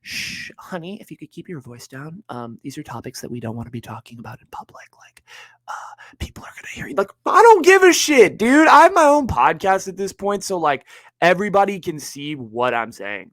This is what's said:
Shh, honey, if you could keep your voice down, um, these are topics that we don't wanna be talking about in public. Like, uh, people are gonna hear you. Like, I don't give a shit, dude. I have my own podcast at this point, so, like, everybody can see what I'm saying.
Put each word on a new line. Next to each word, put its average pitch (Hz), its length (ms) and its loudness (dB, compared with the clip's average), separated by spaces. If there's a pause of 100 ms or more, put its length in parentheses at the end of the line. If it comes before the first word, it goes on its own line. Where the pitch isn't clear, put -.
Shh, - 560 -14
honey, 185 440 -14
if - 100 -20
you 156 60 -18
could - 140 -20
keep - 180 -20
your 175 100 -14
voice 120 280 -20
down, 156 420 -18
um, 120 340 -14
these 139 140 -14
are 151 60 -14
topics 123 380 -14
that - 80 -14
we 120 100 -10
don't 117 160 -8
wanna 117 140 -12
be 117 120 -12
talking 117 380 -18
about 117 220 -18
in - 60 -20
public. - 400 -20 (100)
Like, - 260 -20 (440)
uh, - 520 -20
people - 240 -14
are - 120 -20
gonna - 180 -20
hear - 140 -12
you. - 80 -12
Like, 196 160 -4 (140)
I - 160 2
don't 427 240 8
give 370 180 6
a 370 80 8
shit, 262 460 4
dude. 277 300 4
I 294 160 8
have 339 100 6
my 359 100 2
own 294 240 4
podcast 185 600 0
at 185 100 -12
this 196 160 -8
point, 202 300 -6
so, 190 140 -6
like, 147 280 -2 (360)
everybody 196 580 0
can 156 200 -10
see 143 360 -12
what 120 380 -4
I'm 113 180 -4
saying. 98 420 -12